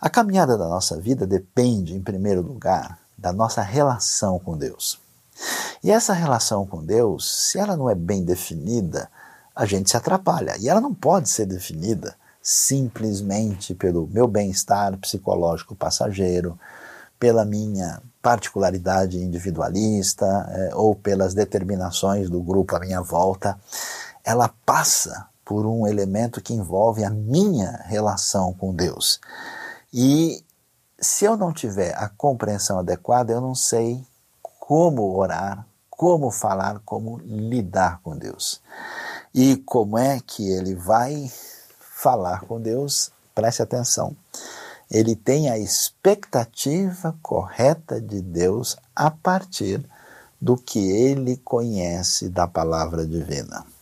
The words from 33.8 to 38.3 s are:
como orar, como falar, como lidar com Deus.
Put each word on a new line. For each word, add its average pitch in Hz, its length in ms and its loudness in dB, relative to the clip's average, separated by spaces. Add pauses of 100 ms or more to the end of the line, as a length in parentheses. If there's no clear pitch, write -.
como 143 480 4
orar, 95 500 -2 (220)
como 156 420 2
falar, 104 540 -2
como 110 360 -8
lidar 104 840 -2
com 80 120 -10
Deus. - 460 -10 (760)